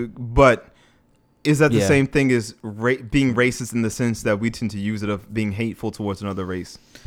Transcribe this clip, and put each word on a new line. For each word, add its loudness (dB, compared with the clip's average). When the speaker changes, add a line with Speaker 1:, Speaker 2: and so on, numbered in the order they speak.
Speaker 1:
c-, -12
but 4
is 2
that 6
the 4
Speaker 2:
Yeah. 2
Speaker 1:
same 4
thing 2
as -2
ra-, -2
being 2
racist 0
in 0
the 0
sense -2
that 0
we 0
tend -6
to -8
use -4
it -2
of -6
being -2
hateful -4
towards -6
another -6
race? -8